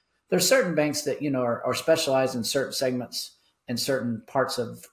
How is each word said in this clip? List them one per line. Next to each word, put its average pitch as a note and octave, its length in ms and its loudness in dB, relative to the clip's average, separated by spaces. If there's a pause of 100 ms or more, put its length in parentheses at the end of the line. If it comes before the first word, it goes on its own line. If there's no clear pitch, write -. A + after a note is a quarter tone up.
(280)
there's F3+ 200 2
certain G#3+ 260 4
banks D3+ 280 0
that, C#3 200 -4
you D3 80 0
know, B2+ 120 0
are, A#2 220 -2
are B2 100 0
specialized C3 600 2
in A#2 100 -2
certain C3 280 -2
segments B2+ 600 -4 (360)
and A#2+ 120 -4
certain A#2+ 460 -2
parts C3 320 -2
of, - 340 -6